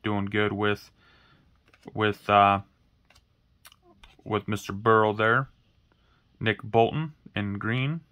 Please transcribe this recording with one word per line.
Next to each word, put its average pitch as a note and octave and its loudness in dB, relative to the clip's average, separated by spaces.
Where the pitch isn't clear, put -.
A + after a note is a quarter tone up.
Doing G2+ -2
good G#2 -2
with, G#2 -2
with, G#2+ -4
uh, G2+ 6
with G#2 -6
Mister G#2 -8
Burrow G#2+ 4
there. A2+ 0
Nick A2 -2
Bolton A2+ 0
in G2+ -6
green. B2+ -6